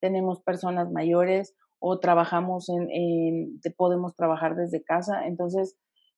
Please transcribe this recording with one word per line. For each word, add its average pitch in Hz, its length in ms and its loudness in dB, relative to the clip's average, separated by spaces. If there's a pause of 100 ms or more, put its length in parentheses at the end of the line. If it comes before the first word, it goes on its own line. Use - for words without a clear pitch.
tenemos 185 420 0
personas 180 480 -2
mayores 175 640 2 (240)
o 180 200 -2
trabajamos 175 680 2
en, 175 220 -2
en, 165 720 0
te-, 175 100 -4
podemos 180 440 0
trabajar 160 400 0
desde 170 280 -2
casa. 180 440 -2
Entonces, 180 500 -2 (400)